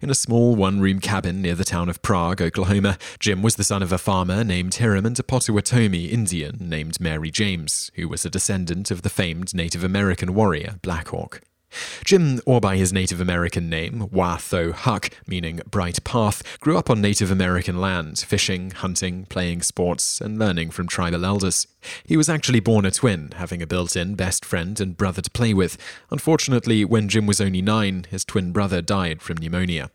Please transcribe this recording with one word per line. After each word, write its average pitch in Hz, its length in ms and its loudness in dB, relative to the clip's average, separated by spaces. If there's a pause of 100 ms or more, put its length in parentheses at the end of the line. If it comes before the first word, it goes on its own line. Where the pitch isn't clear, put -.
in 113 80 -2
a 120 60 2
small 117 400 4
one-room 98 420 4
cabin 92 420 -2
near 87 140 0
the 85 80 -2
town 87 260 -2
of 85 140 -6
Prague, 90 400 0
Oklahoma, 98 560 2 (220)
Jim 95 200 2
was 110 140 4
the - 80 -4
son 98 220 0
of 87 80 0
a 90 60 0
farmer 92 440 0
named 92 320 0
Hiram 104 320 2
and 120 100 -2
a 131 60 -2
Potawatomi 107 840 2
Indian 87 520 -2
named 80 420 -6
Mary 80 300 -2
James, - 640 -2
who 85 140 -4
was 82 160 -6
a 85 60 -4
descendant 92 600 -2
of 87 120 -4
the 101 60 0
famed 90 460 -2
Native 85 300 -2
American 95 500 0
warrior 90 480 0
Black 85 240 -4
Hawk. - 340 -10 (640)
Jim, 156 420 6
or 127 120 6
by 98 180 2
his 95 160 2
Native 92 280 0
American 87 480 0
name, 87 400 -4
Watho 87 640 0
Huck, 101 380 -2 (160)
meaning 85 420 -6
bright 90 360 -2
path, - 560 -2
grew 160 180 2
up 165 100 -4
on 113 140 4
Native 101 280 2
American 90 500 2
land, 90 400 -2
fishing, 92 500 -2
hunting, 92 560 -4
playing 87 340 -2
sports, - 600 -2
and 107 180 -6
learning 87 320 0
from 87 160 -6
tribal 87 400 -2
elders. 95 400 0 (380)
He 160 120 2
was 156 140 4
actually 131 300 2
born 104 260 4
a 95 40 2
twin, 90 460 0
having 87 240 -8
a 82 60 -6
built-in 90 480 -2
best 90 300 -2
friend 92 360 -4
and 92 160 -4
brother 95 240 0
to - 100 -4
play 117 220 2
with. 95 240 2 (320)
Unfortunately, 120 760 2
when 107 260 2
Jim 107 160 4
was 101 160 2
only 92 180 2
nine, 98 480 0
his 95 160 -6
twin 90 280 -2
brother 95 280 0
died 85 400 -2
from - 160 -8
pneumonia. 82 580 -2